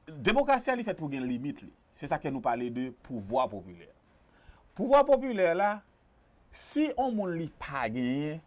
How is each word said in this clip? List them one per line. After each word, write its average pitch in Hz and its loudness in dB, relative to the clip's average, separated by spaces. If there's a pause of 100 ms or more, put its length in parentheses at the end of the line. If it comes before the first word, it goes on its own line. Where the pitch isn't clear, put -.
(100)
demokrasi 240 2
a - 0
li 226 -6
fèt 190 -4
pou 147 -6
gen 131 -2
limit 127 -4
li. 95 -18 (300)
Se 143 -8
sa 151 0
ke 151 -4
nou 131 -6
pale 120 0
de 127 -4 (180)
pouvwa 120 0
popilè. 90 -14 (840)
Pouvwa 269 6
popilè 247 4
la, 208 2 (760)
si - -2
yon 254 -2
moun 185 -2
li 165 -4 (140)
pa 139 -6
genyen, 143 -2